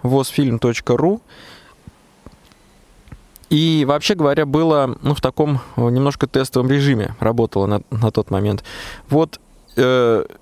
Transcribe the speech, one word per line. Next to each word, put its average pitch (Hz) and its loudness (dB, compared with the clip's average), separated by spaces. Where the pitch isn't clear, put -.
восфильм 131 0
точка 120 0
ру. 175 0
И, 156 2
вообще 147 0
говоря, 147 2
было, 147 2
ну, 143 0
в - -6
таком, 139 0
э, 123 0
немножко 131 0
тестовом 131 0
режиме 135 0
работало 110 0
на, 101 -2
на 110 -2
тот - -2
момент. 101 -2
Вот, 156 0
э, 120 2